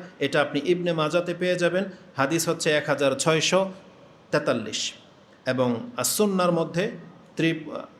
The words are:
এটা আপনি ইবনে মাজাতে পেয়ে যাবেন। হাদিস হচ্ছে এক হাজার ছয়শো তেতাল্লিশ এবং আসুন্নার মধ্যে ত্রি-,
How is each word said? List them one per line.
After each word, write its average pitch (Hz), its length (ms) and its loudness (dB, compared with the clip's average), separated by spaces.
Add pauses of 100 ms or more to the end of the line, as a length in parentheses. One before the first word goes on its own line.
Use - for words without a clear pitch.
(180)
এটা 143 220 2
আপনি 143 240 0
ইবনে 175 280 2
মাজাতে 165 420 0
পেয়ে 180 200 -2
যাবেন। 170 300 0 (320)
হাদিস 160 320 0
হচ্ছে 165 220 0
এক 151 180 2
হাজার 139 240 2
ছয়শো 165 580 2 (600)
তেতাল্লিশ 131 600 -2 (540)
এবং 123 300 2 (200)
আসুন্নার 180 560 2
মধ্যে 170 380 -2 (460)
ত্রি-, 160 420 -2 (220)